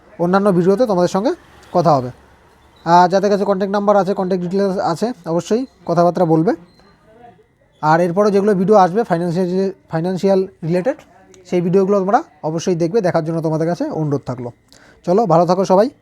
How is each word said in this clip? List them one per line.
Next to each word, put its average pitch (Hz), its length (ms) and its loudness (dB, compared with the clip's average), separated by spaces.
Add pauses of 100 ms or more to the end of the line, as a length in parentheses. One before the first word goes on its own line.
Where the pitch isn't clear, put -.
(200)
অন্যান্য 190 280 0 (100)
ভিডিওতে 196 340 2
তোমাদের 175 240 0
সঙ্গে 214 160 -2 (440)
কথা 170 200 2
হবে। 127 140 -2 (760)
আর 175 280 6
যাদের 196 180 0
কাছে 202 180 0
কন্ট্যাক্ট 196 280 -2
নাম্বার 202 240 2
আছে, 185 180 -2
কন্ট্যাক্ট 185 260 -4
ডিটেলস 190 300 -2 (160)
আছে, 170 160 -4 (240)
অবশ্যই 175 300 -2 (280)
কথাবার্তা 175 440 0
বলবে। 160 180 2 (1300)
আর 156 200 2
এরপরে 185 300 0
যেগুলো 202 240 2
ভিডিও 190 200 2
আসবে 185 280 4
ফাইন্যান্সিয়াল, 180 680 -2 (180)
ফাইন্যান্সিয়াল 190 580 -2 (160)
রিলেটেড, 175 340 -2 (480)
সেই 180 160 -2
ভিডিওগুলো 196 380 2
তোমরা 208 240 0 (200)
অবশ্যই 160 320 -4
দেখবে, 170 260 -2
দেখার 165 240 -2
জন্য 165 160 -4
তোমাদের 160 260 -2
কাছে 214 220 -4
অনুরোধ 151 360 -4
থাকলো। 120 260 -10 (520)
চলো, 196 220 0
ভালো 170 200 2
থাকো 180 200 0
সবাই। 196 240 2 (120)